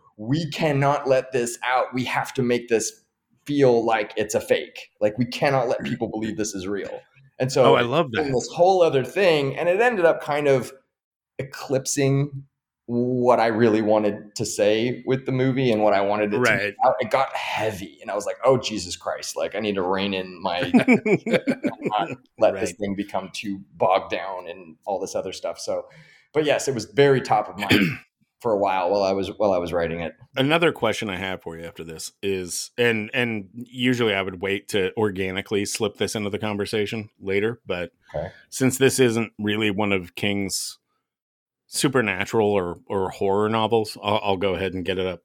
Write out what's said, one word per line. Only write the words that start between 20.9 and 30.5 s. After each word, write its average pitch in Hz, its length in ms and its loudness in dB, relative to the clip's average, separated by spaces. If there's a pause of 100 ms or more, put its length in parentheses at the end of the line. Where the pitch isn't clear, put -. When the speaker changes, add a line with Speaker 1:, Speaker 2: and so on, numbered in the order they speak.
Speaker 1:
not 104 260 -4 (300)
let 107 160 4
this 95 160 -4
Speaker 2:
Right. - 80 -14
Speaker 1:
thing 98 180 -4
become 95 360 -6
too 98 280 -10 (140)
bogged 95 380 0
down 90 360 -6
and 85 280 -16 (100)
all 95 140 -4
this 98 160 -6
other 92 160 -6
stuff." 85 260 -8
So, 92 280 -6 (460)
but 151 120 0
yes, 131 240 0
it 131 60 0
was 110 100 -6
very 139 360 4
top 110 280 0
of 90 100 -14
mind 104 400 2 (160)
Speaker 2:
<clears throat> - 260 -20
Speaker 1:
for 117 120 0
a 101 60 4
while, 95 320 2
while 101 120 2
I 95 120 2
was, 98 220 -2
while 101 160 4
I 92 60 2
was 85 140 -4
writing 82 280 -2
it. 82 140 -8 (220)
Speaker 2:
Another 156 340 2